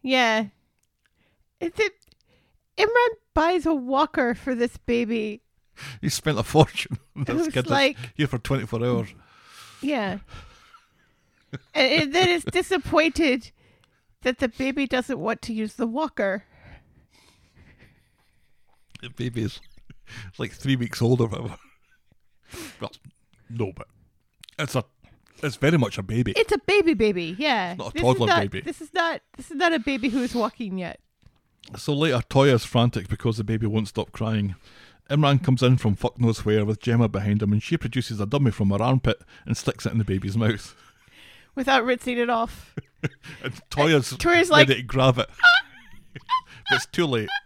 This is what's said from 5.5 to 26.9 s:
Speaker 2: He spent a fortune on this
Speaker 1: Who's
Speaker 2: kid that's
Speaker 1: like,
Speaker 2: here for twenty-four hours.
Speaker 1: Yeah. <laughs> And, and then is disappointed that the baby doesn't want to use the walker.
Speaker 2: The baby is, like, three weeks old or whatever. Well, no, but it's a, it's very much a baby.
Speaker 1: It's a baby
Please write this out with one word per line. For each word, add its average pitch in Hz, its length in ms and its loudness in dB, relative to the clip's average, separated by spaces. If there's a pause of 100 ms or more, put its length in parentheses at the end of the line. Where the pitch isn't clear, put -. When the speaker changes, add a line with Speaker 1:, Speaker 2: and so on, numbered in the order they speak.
Speaker 2:
He - 80 -2
spent 143 300 -2
a 110 40 -2
fortune - 560 2 (180)
on 143 80 -4
this 247 120 -4
Speaker 1:
Who's 330 100 0
Speaker 2:
kid 311 80 -6 (100)
that's 320 60 -6
Speaker 1:
like, 277 260 2 (180)
Speaker 2:
here 147 120 -2
for 127 120 -4
twenty-four 117 460 -4
hours. 123 240 0 (720)
Speaker 1:
Yeah. 233 420 -4
<laughs> - 60 -20 (1500)
And, 311 300 2
and 277 100 -8
then 359 160 4
is 349 140 -2
disappointed 311 1040 0 (720)
that 247 160 -2
the 269 100 -2
baby 269 380 -4
doesn't 254 320 -4
want 220 240 -4
to 233 100 -10
use 214 220 -6
the 247 120 -4
walker. 226 580 -4 (2500)
Speaker 2:
The 120 80 -16
baby 120 320 -6
is, 113 180 -6 (800)
like, 127 140 -8
three 135 240 -2
weeks 120 260 -4
old 120 180 4
or 117 60 2
whatever. 113 300 -10 (1200)
Well, - 120 -12 (580)
no, 110 240 -6
but - 140 -18 (680)
it's 147 160 -6
a, 127 100 -2 (580)
it's 143 140 -6
very 156 220 4
much 110 200 0
a 104 40 -6
baby. 107 340 -2
Speaker 1:
It's - 160 2
a 330 60 0
baby 339 360 2